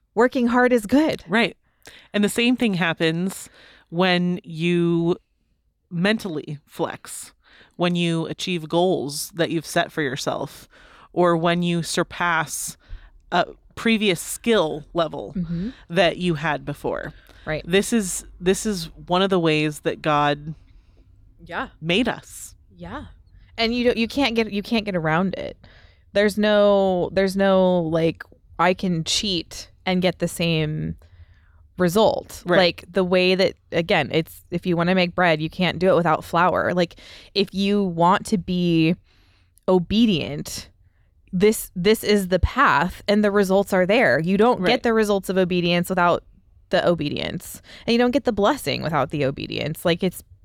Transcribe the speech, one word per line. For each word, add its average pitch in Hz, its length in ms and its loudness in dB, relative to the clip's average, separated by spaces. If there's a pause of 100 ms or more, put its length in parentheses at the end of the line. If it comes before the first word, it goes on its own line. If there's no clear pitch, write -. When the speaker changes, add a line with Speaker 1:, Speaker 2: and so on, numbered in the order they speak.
(160)
Speaker 1:
working 240 320 2
hard 247 260 4
is 220 120 2
good. 285 420 2
Speaker 2:
Right. 208 280 0 (560)
And 208 120 0
the 202 60 2
same 240 280 2
thing 220 160 0
happens 170 760 -2 (400)
when 180 540 0
you 170 720 0 (760)
mentally 175 760 -4
flex, - 680 -10 (440)
when 175 180 0
you 165 300 0
achieve 160 420 -6
goals 160 680 0
that 156 160 -2
you've 160 140 -4
set - 260 -2
for 165 100 -6
yourself, - 640 -6 (460)
or 170 240 2
when 170 260 0
you 170 200 -2
surpass - 920 -4 (540)
a 175 140 0 (300)
previous 214 440 0
skill 160 640 -2 (100)
level 147 440 -4
Speaker 1:
Mm-hmm. 170 320 -6 (200)
Speaker 2:
that 170 280 2
you 180 180 0
had 143 300 -4
before. 143 480 -6 (320)
Speaker 1:
Right. 156 200 -8
Speaker 2:
This 196 280 0
is, 208 320 -2 (140)
this 185 260 0
is 185 200 -4 (220)
one 180 140 0
of 196 80 2
the 190 100 2
ways 156 420 0
that - 200 -4
God 147 540 0 (920)
Speaker 1:
Yeah. 185 240 -8 (100)
Speaker 2:
made 185 300 0
us. - 460 -14 (200)
Speaker 1:
Yeah. 180 300 -14 (520)
And 226 180 -2
you 240 80 -2
don't, 240 140 2
you 226 100 0
can't 233 280 -2
get, 220 160 0
you 196 120 -4
can't 220 220 -2
get 196 100 -4
around 160 400 0
it. - 220 -10 (560)
There's 202 240 2
no, 202 760 4
there's 190 240 0
no, 190 440 4
like, 160 420 0 (340)
"I 180 160 4
can 175 300 -2
cheat - 680 -4 (160)
and 185 160 0
get 180 180 0
the 170 80 -2
same 156 680 -2 (800)
result." 180 680 0
Speaker 2:
Right. 180 120 2
Speaker 1:
Like, 175 320 2
the 190 140 0
way 180 320 2
that, 185 180 2 (180)
again, 170 400 0
it's, - 400 -4
if 175 140 -6
you 180 120 0
wanna 175 180 2
make 175 180 0
bread, 165 280 2
you 160 80 -4
can't 170 300 -2
do 190 120 4
it 139 40 6
without 165 280 2
flour. 170 500 0
Like, 175 220 -2 (400)
if - 180 -2
you 196 300 0
want 175 440 2
to 220 100 0
be 175 580 2 (720)
obedient, 185 1040 0 (600)
this, 208 440 0
this 196 280 2
is 202 240 2
the 180 120 2
path 233 680 2
and 208 160 2
the 202 80 2
results 196 420 2
are 185 120 4
there. 180 340 4
You 185 180 0
don't 226 220 4
Speaker 2:
Right. 180 120 0
Speaker 1:
get 254 120 0
the 233 100 2
results 208 360 0
of 185 80 0
obedience 175 520 0
without 175 340 2 (460)
the - 180 2
obedience, 143 760 -4 (240)
and 233 80 -2
you 233 40 4
don't 240 140 2
get 277 120 0
the 247 80 0
blessing 196 500 -2
without 151 300 -2
the 143 140 -2
obedience. 123 600 -6
Like, 170 180 0
it's, - 200 -4 (220)